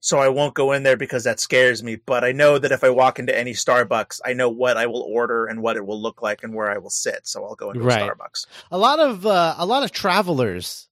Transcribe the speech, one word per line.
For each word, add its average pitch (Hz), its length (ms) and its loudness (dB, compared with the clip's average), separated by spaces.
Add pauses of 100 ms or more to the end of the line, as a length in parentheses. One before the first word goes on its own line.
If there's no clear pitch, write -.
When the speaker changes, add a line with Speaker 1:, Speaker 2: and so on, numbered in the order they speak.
Speaker 1:
so - 160 0
I 135 120 4
won't 135 240 0
go 139 180 0
in 139 120 -2
there 131 140 4
because 131 280 -6
that 117 140 -2
scares 127 440 2
me. 117 140 -8
But 123 260 -2
I 127 80 2
know 147 260 6
that 135 140 0
if 131 120 0
I 131 60 8
walk 127 300 4
into 127 180 -2
any 120 140 -4
Starbucks, 117 760 0
I 127 80 -2
know 123 160 2
what 120 260 0
I 113 120 0
will 117 160 -4
order 117 420 -2
and 113 160 -8
what 113 160 -2
it 104 80 -8
will 107 160 -8
look 113 200 -8
like 104 220 -4
and 113 100 -12
where 107 180 -4
I 101 80 -4
will 95 100 -18
sit. - 380 -6
So - 180 -10
I'll 110 100 -14
go 104 160 -12
into 113 120 -6
Speaker 2:
Right. 120 180 2
Speaker 1:
a 101 120 -2
Starbucks. - 320 -14 (260)
Speaker 2:
A 175 60 -6
lot 254 220 4
of, 233 260 0
uh, 175 320 2
a 175 80 -4
lot 254 180 0
of 214 80 -6
travelers 156 1000 -2